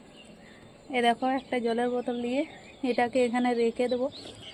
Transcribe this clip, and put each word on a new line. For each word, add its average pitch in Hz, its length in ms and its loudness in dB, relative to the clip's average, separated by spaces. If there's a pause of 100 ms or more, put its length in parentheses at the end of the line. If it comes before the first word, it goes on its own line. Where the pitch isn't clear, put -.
(960)
এ - 100 4
দেখো, 233 200 2 (120)
একটা 254 260 -4
জলের 233 300 0
বোতল 247 300 -4
নিয়ে 254 180 0 (480)
এটাকে 247 360 2
এখানে 247 240 2 (100)
রেখে 233 320 2
দেবো, 247 140 0 (480)